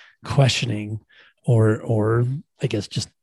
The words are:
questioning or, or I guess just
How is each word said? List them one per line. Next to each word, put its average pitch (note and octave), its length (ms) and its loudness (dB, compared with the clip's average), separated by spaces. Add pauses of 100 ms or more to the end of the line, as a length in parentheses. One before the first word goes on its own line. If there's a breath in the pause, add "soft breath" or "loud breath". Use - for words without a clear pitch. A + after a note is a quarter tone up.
(240 loud breath)
questioning A2 760 0 (440 soft breath)
or, A2 360 4
or A2+ 460 0 (360)
I - 40 0
guess A2 220 -6
just - 200 -8 (140)